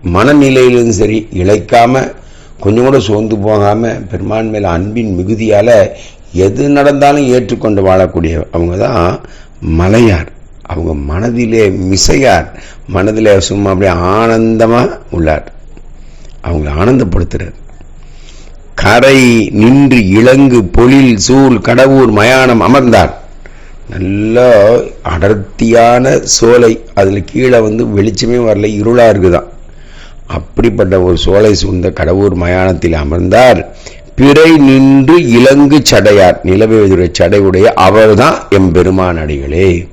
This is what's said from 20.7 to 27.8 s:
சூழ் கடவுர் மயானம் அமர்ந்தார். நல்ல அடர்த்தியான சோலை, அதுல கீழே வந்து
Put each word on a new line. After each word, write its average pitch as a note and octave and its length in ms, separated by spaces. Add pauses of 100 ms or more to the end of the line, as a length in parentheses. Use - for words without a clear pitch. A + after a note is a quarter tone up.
சூழ் C3 440
கடவுர் B2+ 500
மயானம் A#2+ 500
அமர்ந்தார். A2+ 520 (800)
நல்ல G#2 520 (600)
அடர்த்தியான A2+ 1120 (120)
சோலை, A#2 460 (240)
அதுல G2 260
கீழே B2 380
வந்து A2 300